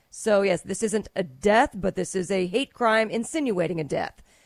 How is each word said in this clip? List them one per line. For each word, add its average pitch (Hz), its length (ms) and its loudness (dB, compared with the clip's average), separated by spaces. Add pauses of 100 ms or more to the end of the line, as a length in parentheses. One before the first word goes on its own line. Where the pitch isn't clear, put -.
So, 202 340 2
yes, 190 200 2
this - 220 -6
isn't 214 320 -2
a 190 80 0
death, 208 500 2
but 185 220 -4
this 180 180 -4
is 185 160 -2
a 190 160 0
hate 233 260 -2
crime 220 380 2
insinuating 190 680 -2
a 156 40 -4
death. 156 380 -6 (240)